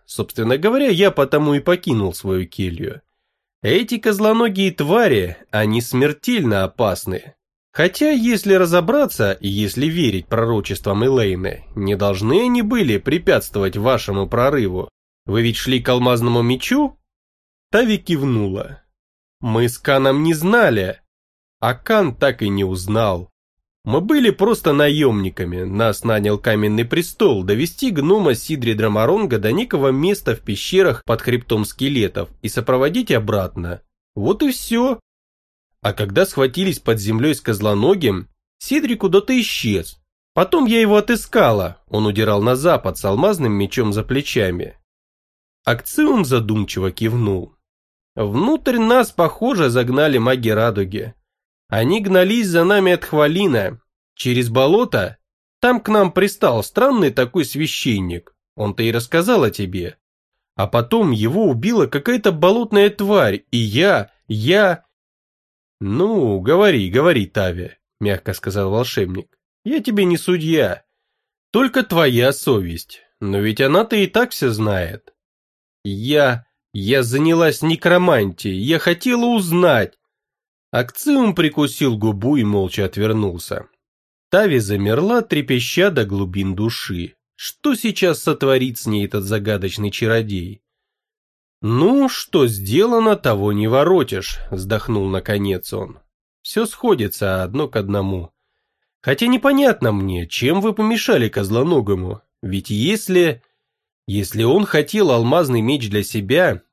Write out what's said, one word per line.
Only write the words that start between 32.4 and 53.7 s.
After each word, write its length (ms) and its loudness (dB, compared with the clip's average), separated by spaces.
и 80 -6
сопроводить 640 0
обратно. 680 -2
Вот 260 -2
и 100 0
всё. 480 -2
А 120 -2
когда 320 0
схватились 540 0
под 200 0
землёй 360 0
с 60 -12
Козлоногим, 880 0
Сидри 380 -2
куда-то 440 2
исчез. 640 -4
Потом 320 2
я 160 2
его 160 4
отыскала, 920 0
он 200 -2
удирал 340 0
на 140 2
запад 420 0
с 80 -6
алмазным 480 0
мечом 400 -2
за 100 -2
плечами". 720 -4
Акциум 600 0
задумчиво 640 -2
кивнул. 640 -4
Внутрь 640 0
нас, 340 2
похоже, 580 0
загнали 480 2
маги 320 0
Радуги. 640 -2
Они 320 0
гнались 460 2
за 160 2
нами 280 4
от 140 0
Хвалина. 760 0